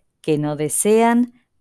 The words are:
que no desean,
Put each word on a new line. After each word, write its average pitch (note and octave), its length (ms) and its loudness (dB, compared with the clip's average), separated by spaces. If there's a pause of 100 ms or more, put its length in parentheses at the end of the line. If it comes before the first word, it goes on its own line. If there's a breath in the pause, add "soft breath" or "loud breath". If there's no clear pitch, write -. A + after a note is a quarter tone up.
(200)
que D#3 180 -2
no D3 200 -4
desean, A3+ 880 0 (160)